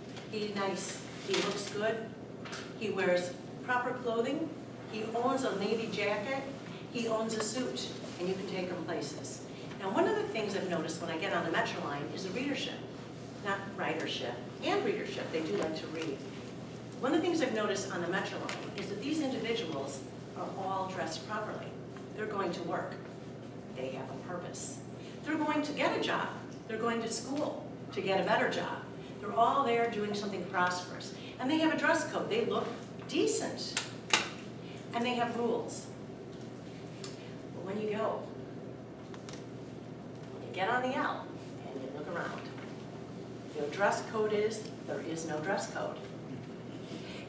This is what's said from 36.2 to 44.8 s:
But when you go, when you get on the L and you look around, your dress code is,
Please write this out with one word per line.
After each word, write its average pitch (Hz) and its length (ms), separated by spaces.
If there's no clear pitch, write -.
But - 100
when 202 160
you 214 160
go, - 260
when - 160
you - 60
get 190 140
on 247 140
the 262 120
L - 320
and - 100
you - 140
look 151 180
around, - 260
your 147 120
dress 196 340
code 214 200
is, 214 300